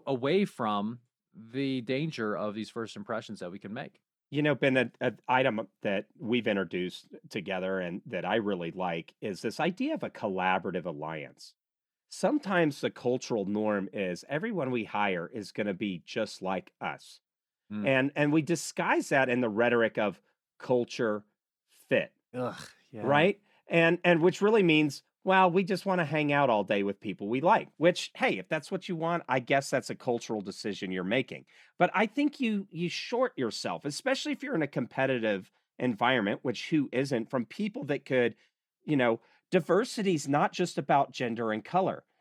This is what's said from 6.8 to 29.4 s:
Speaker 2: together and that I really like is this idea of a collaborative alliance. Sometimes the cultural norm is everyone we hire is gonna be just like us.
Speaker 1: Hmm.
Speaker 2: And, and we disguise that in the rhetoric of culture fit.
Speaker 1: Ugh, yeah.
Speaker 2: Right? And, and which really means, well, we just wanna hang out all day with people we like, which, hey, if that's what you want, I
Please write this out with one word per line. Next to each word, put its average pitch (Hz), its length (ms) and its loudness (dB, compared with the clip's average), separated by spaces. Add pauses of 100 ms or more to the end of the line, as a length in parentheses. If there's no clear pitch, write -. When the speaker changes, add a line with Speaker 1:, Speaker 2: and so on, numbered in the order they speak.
Speaker 2:
together 92 500 -4
and 87 240 -6
that 90 220 -6
I 98 80 0
really 98 380 -2
like 87 500 -6
is 101 180 -6
this 113 180 -6
idea 196 360 -2
of 220 80 -6
a 107 80 -8
collaborative 92 760 -2
alliance. 78 680 -10 (560)
Sometimes 185 720 0
the 120 80 -2
cultural 123 560 -2
norm 104 440 -2
is 92 380 -6
everyone 160 420 -4
we 120 140 -2
hire 95 480 -2
is 104 180 -10
gonna 104 220 -4
be 92 320 -6
just - 380 -6
like 92 360 -4
us. - 420 -10 (500)
Speaker 1:
Hmm. 104 160 -4
Speaker 2:
And, 135 300 2
and 147 140 2
we 160 120 4
disguise 185 640 -2
that 131 220 4
in 123 100 2
the 120 80 2
rhetoric 117 480 4
of 107 240 0 (380)
culture 117 640 -2 (640)
fit. 98 240 2 (260)
Speaker 1:
Ugh, 117 160 -4 (380)
yeah. 110 140 -8
Speaker 2:
Right? 151 340 4 (260)
And, 170 380 4
and 175 160 6
which 180 220 4
really 214 200 6
means, 156 420 4 (200)
well, 185 260 6
we 185 120 2
just 180 220 -2
wanna 180 220 0
hang 147 260 0
out 143 160 4
all 107 160 4
day 101 180 2
with 98 180 -2
people 101 280 -8
we 131 140 -2
like, 196 340 2
which, 175 380 2
hey, 220 240 0
if 180 100 -10
that's 151 220 -4
what 185 180 -6
you 175 80 -4
want, 165 320 -2
I 127 120 2